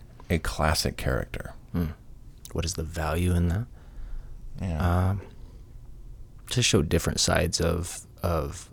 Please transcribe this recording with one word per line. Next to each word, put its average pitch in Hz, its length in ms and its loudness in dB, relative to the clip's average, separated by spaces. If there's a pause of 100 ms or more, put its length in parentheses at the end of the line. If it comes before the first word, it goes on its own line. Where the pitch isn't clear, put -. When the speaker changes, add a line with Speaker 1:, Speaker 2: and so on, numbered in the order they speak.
(300)
Speaker 1:
a 85 80 6
classic - 580 2
character? - 580 -2 (180)
Speaker 2:
Hmm. 85 140 2 (680)
What 85 140 0
is - 80 -2
the - 100 -4
value 82 500 2
in 87 140 6
that? 104 180 0 (920)
Speaker 1:
Yeah. 90 500 2
Speaker 2:
Um, 98 120 -2 (1300)
to 123 120 4
show - 200 6
different 80 380 2
sides 82 400 4
of, 85 400 0 (220)
of 78 500 0